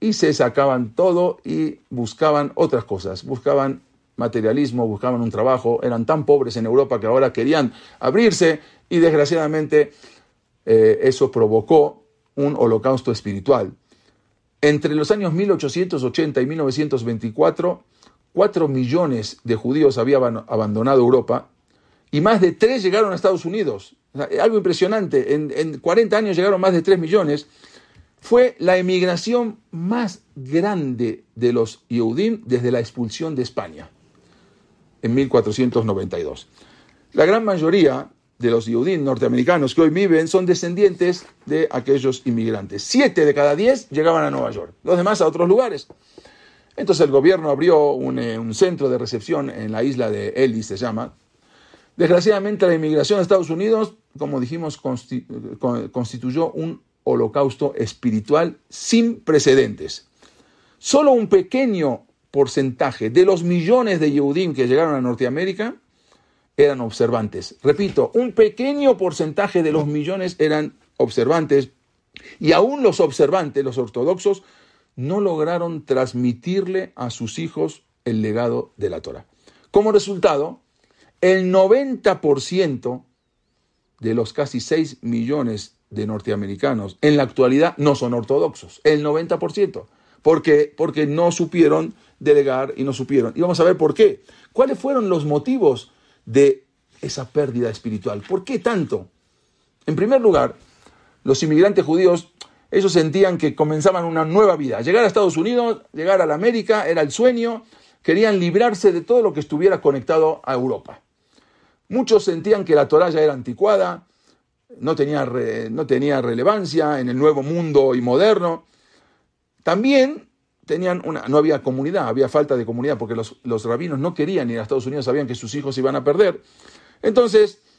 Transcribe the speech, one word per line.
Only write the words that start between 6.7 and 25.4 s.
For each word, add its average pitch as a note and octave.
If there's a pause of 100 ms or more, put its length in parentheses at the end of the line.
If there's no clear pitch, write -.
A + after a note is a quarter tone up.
que A2
ahora B2+
querían C#3 (280)
abrirse E3+ (300)
y, F3
desgraciadamente, D3+ (720)
eh, A2
eso C3
provocó A2+ (300)
un C#3+
holocausto A#2+
espiritual. G#2 (880)
Entre D3
los D3+
años G3+
mil G3
ochocientos E3+
ochenta C3+
y C3
mil D#3+
novecientos C3+
veinticuatro, D3+ (480)
cuatro F3+
millones C3
de A#2
judíos C3+
habían A#2+ (100)
abandonado A2
Europa B2 (640)
y D3
más G#3
de F3
tres A#3
llegaron G3
a -
Estados F#3
Unidos. E3 (180)
O -
sea, -
algo A3+
impresionante. F#3
En, D3+